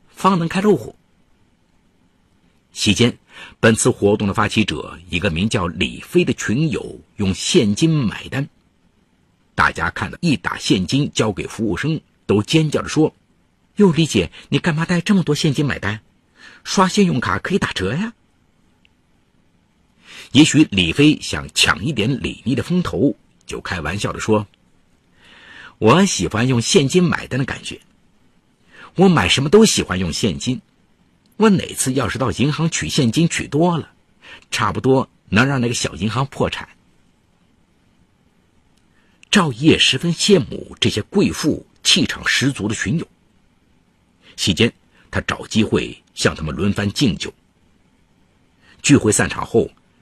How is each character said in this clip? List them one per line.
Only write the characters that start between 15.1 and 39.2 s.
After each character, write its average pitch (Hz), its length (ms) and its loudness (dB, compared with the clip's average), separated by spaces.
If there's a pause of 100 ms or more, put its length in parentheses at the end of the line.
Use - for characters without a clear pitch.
么 175 80 2
多 147 100 0
现 143 200 0
金 151 120 -2
买 113 140 -2
单？ 104 220 -4 (640)
刷 190 220 2
信 196 180 2
用 151 140 0
卡 95 200 -2
可 - 160 -8
以 196 40 2
打 - 120 -6
折 95 220 -4
呀。” 220 200 -6 (2250)
也 135 100 10
许 151 280 4
李 90 200 2
飞 147 300 4
想 71 320 -8
抢 - 300 0
一 147 100 -2
点 117 280 -2
李 - 220 -8
妮 135 120 -2
的 - 80 -2
风 175 200 0
头， 107 320 0 (300)
就 - 160 -12
开 92 180 -8
玩 80 180 -6
笑 98 140 -4
地 - 80 -10
说 107 260 0 (1300)
：“我 151 260 4
喜 90 220 -2
欢 117 220 -2
用 120 120 0
现 139 280 2
金 180 120 2
买 165 260 0
单 127 120 -4
的 135 60 -2
感 - 180 -10
觉， - 160 -14 (1160)
我 185 120 6
买 120 220 4
什 131 120 0
么 147 60 0
都 214 160 8
喜 - 180 4
欢 92 160 -4
用 90 140 -2
现 90 260 -2
金。 123 240 -6 (760)
我 214 120 4
哪 - 240 0
次 131 200 -4
要 127 140 -2
是 101 100 -6
到 120 140 -2
银 131 200 0
行 156 180 -2
取 - 180 -6
现 127 240 0
金 160 160 2
取 - 200 -4
多 165 300 0
了， - 140 -10 (600)
差 107 200 -2
不 98 80 -6
多 127 300 2 (180)
能 110 180 2
让 139 140 -2
那 120 80 -2
个 120 60 -4
小 - 220 -6
银 95 140 -4
行 127 180 -2
破 92 220 -4
产。” - 200 -12 (2500)